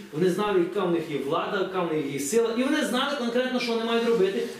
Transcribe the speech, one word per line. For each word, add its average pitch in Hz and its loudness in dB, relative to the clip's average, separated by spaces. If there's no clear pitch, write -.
вони 170 2
знали, 202 2
яка 185 0
в 175 2
них 156 -2
є 139 -2
влада, 165 -2
яка 180 -2
в 160 -2
них 139 -2
є 139 -4
сила. 226 2
І 254 2
вони 294 2
знали 262 0
конкретно, 240 0
що 233 -2
вони 226 0
мають 233 0
робити. 190 2